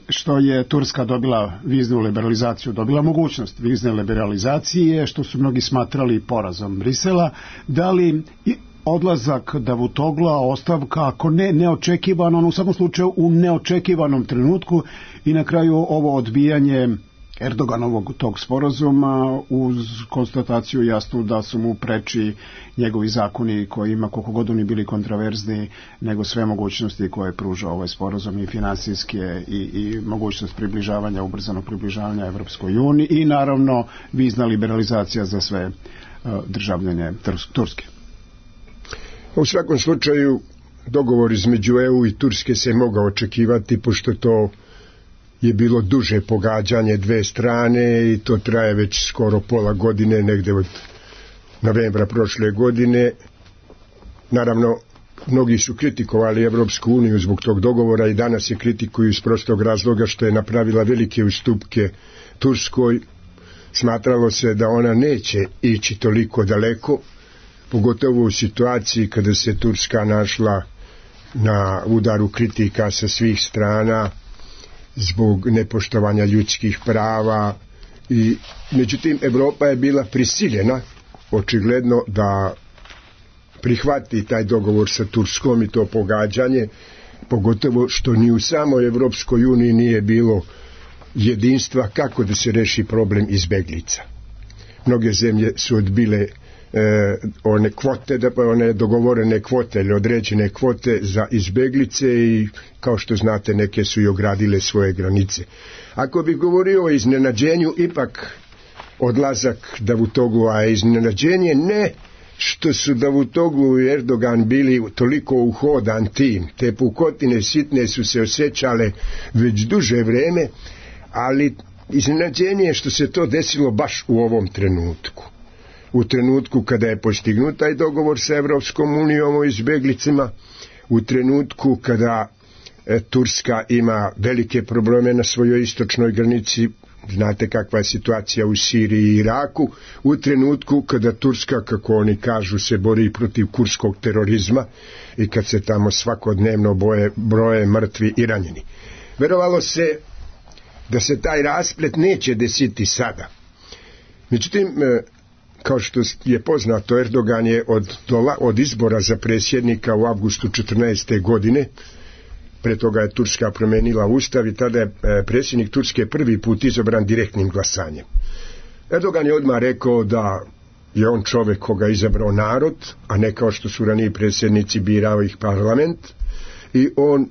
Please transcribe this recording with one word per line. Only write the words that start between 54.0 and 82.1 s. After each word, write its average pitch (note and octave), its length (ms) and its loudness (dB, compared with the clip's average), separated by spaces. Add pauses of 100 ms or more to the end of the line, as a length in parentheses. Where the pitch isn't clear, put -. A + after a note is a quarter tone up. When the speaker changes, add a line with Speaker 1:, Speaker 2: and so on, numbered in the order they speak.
Speaker 2:
Naravno, A#2 460 2 (500)
mnogi B2+ 300 2
su - 180 -4
kritikovali A2+ 680 0
Evropsku A2+ 500 0
uniju A2+ 260 4
zbog F#2+ 220 0
tog G#2 180 0
dogovora A2+ 480 2
i G#2+ 60 0
danas A2+ 360 -2
je G#2+ 80 -4
kritikuju A2 520 0
iz G2+ 120 0
prostog A2 400 0
razloga A2+ 440 0
što - 200 -2
je G#2+ 60 4
napravila A2 520 0
velike A2+ 400 0
ustupke G2+ 680 0 (500)
Turskoj. B2 600 0 (720)
Smatralo A#2 600 2
se A2+ 220 0
da A2 140 2
ona A#2 260 2
neće A2 520 0 (160)
ići A2 380 0
toliko A2 460 2
daleko, A2+ 540 0 (720)
pogotovo A#2+ 520 2
u A2 80 2
situaciji A2+ 800 0
kada G#2 240 0
se G2+ 260 -2
Turska G#2+ 460 0
našla G#2 580 0 (680)
na G2+ 520 0
udaru G#2+ 420 2
kritika G#2 640 -2
sa - 160 -4
svih G#2+ 340 0
strana G#2+ 680 0 (840)
zbog G2+ 520 0
nepoštovanja G#2+ 800 0
ljudskih G#2 600 0
prava. A2 720 0 (540)
I, A2+ 280 2 (340)
međutim, C#3 500 0
Evropa C#3 460 2
je C#3 80 2
bila C3+ 280 2
prisiljena, B2+ 800 0 (500)
očigledno, A#2+ 760 2
da G2 460 0 (1080)